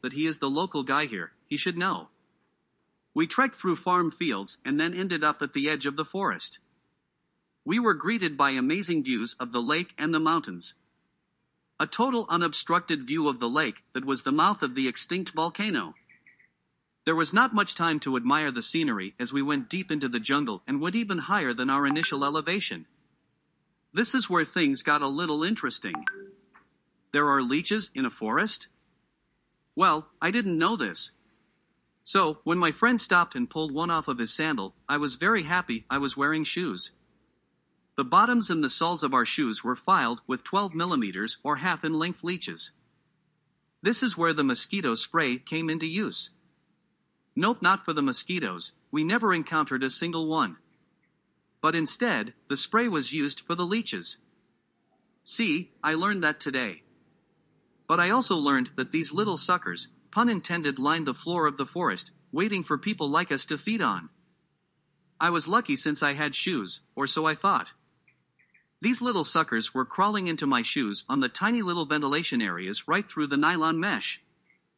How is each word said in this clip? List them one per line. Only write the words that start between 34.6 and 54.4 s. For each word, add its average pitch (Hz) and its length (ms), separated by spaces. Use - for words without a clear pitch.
I 143 80
was 143 160
very 185 300
happy 151 440
I 139 120
was 139 180
wearing 151 260
shoes. 143 460
The 139 80
bottoms 208 460
and 165 140
the 131 80
soles 165 320
of 135 100
our 127 100
shoes 113 400
were 123 120
filed 123 500
with 127 180
twelve 196 300
millimeters 127 720
or 147 140
half 170 280
in 165 80
length 165 300
leeches. 165 480
This 226 180
is 233 160
where 165 160
the 151 100
mosquito 135 520
spray 131 420
came 160 320
into 160 160
use. 160 460
Nope, 196 260
not 185 240
for 165 80
the 151 80
mosquitoes, 131 720
we 151 140
never 214 280
encountered 151 520
a 131 80
single 165 360
one. 139 300
But 160 140
instead, 160 580
the 139 80
spray 233 300
was 143 260
used 143 280
for - 120
the 175 120
leeches. 185 520